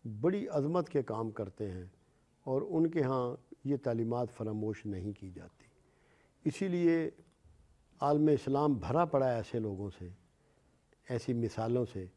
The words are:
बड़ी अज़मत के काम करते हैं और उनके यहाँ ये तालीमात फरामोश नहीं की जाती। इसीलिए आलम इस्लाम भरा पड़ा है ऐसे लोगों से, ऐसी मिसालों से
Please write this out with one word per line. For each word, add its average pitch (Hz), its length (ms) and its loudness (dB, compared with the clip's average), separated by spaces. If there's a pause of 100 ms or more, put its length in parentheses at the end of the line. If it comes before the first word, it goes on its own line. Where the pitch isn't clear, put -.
बड़ी 139 420 -2
अज़मत 156 420 0
के 139 140 0
काम 113 280 -4
करते 104 360 -8
हैं 90 240 -8 (560)
और 135 160 0
उनके 165 380 2
यहाँ 127 360 0 (300)
ये 139 100 2
तालीमात 117 540 0
फरामोश 107 560 -4
नहीं 101 260 -6
की 98 180 -12
जाती। 85 360 -20 (800)
इसीलिए 170 680 2 (880)
आलम 151 300 6
इस्लाम 143 480 4
भरा 143 260 2
पड़ा 139 220 2
है 123 140 2
ऐसे 110 200 -6
लोगों 101 300 -4
से, 90 220 -14 (920)
ऐसी 123 280 -2
मिसालों 117 500 0
से 95 320 -10